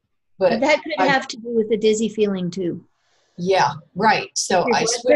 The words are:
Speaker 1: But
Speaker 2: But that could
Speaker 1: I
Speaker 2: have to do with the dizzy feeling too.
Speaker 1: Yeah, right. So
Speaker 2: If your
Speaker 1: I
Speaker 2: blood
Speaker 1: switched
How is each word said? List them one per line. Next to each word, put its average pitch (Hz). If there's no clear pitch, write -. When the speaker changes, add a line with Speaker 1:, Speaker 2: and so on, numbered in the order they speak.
Speaker 1:
But 190
Speaker 2:
But 226
that 294
could 320
Speaker 1:
I 262
Speaker 2:
have 269
to -
do 226
with 220
the 233
dizzy 214
feeling 202
too. 175
Speaker 1:
Yeah, 175
right. 196
So 185
Speaker 2:
If 165
your 240
Speaker 1:
I -
Speaker 2:
blood 226
Speaker 1:
switched 466